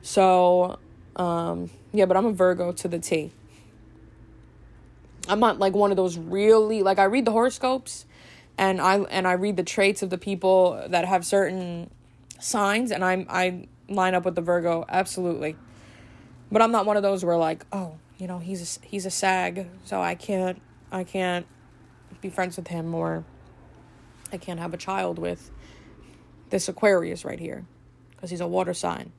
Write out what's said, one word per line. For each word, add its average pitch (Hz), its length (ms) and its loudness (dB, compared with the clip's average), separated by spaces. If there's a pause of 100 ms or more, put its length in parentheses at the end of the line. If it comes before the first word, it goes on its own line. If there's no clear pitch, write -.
So, 180 760 4 (380)
um, 170 520 -4 (240)
yeah, 208 120 6
but 185 120 4
I'm 196 80 2
a 220 80 0
Virgo 180 380 2
to 175 160 -8
the 170 100 -4
T. 160 340 -4 (2000)
I'm 208 120 0
not, 220 200 4
like, 190 160 2
one 202 160 4
of 190 60 0
those 180 200 0
really, 208 640 4
like, 190 160 2
I 196 60 6
read 226 220 2
the 226 60 2
horoscopes 254 760 -2 (540)
and 190 220 2
I, 190 220 4
and 185 220 -2
I 180 80 4
read 190 220 0
the 180 80 -2
traits 196 400 2
of 190 60 -4
the 180 80 -4
people 185 720 2
that 175 160 2
have 180 200 0
certain 180 640 0 (520)
signs, 214 500 0
and 185 140 -2
I'm, 185 240 0
I 180 400 -2 (180)
line 185 280 0
up 175 100 0
with 180 100 -2
the 175 60 -2
Virgo, 170 480 0
absolutely. 175 680 -2 (960)
But 208 100 4
I'm 226 100 4
not 214 140 2
one 208 120 2
of 202 40 2
those 196 220 0
where, 175 140 0
like, 165 340 0
"Oh, 180 220 -8 (240)
you 185 100 -10
know, 180 120 -8
he's 175 380 -10
a, - 80 -20
he's 196 200 -8
a 190 40 -6
Sag, 185 580 -2 (180)
so 190 160 -4
I 175 120 0
can't, 185 480 -4 (300)
I 185 140 -6
can't 175 400 -2 (720)
be 202 80 -12
friends 180 300 -4
with 175 100 -12
him, 165 260 -6
or 165 300 -4 (1120)
I 190 40 -10
can't 175 220 -10
have 170 140 -8
a 180 40 -10
child 180 420 -4
with 175 320 -8 (1000)
this 190 180 -2
Aquarius 175 560 2
right - 160 -10
here, - 240 -12 (540)
'cause 180 120 -14
he's 170 120 -8
a 175 60 -6
water 180 260 -2
sign 175 460 -6